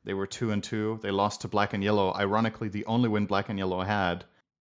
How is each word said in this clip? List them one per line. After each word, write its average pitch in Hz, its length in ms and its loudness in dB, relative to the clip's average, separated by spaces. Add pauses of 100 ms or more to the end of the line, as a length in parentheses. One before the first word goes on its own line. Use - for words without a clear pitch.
They 98 100 -4
were 98 120 -4
two 113 240 -4
and 101 120 0
two. 110 400 -2
They 101 80 -2
lost 101 320 0
to 107 60 -6
Black 101 260 0
and 101 80 0
Yellow. 101 320 4
Ironically, 107 540 0
the 101 180 -6
only 117 220 2
win 107 160 2
Black 98 260 0
and 101 80 -4
Yellow 92 240 0
had 92 420 0 (360)